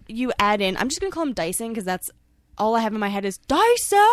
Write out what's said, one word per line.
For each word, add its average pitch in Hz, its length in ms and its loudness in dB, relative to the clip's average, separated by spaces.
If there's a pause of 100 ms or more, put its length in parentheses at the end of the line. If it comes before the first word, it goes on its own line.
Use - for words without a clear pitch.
you 240 320 -4
add 208 220 2
in, 190 160 0
I'm 226 100 -2
just 277 140 -6
gonna 392 100 -4
call 330 120 -4
him 277 100 -4
Dyson 196 420 -6
'cause 220 80 -6
that's 185 260 -6 (480)
all 220 160 0
I 233 60 2
have 220 140 -2
in 220 80 -4
my 202 80 -2
head 202 160 -4
is, 190 120 -6
"Dyson!" 415 640 2 (140)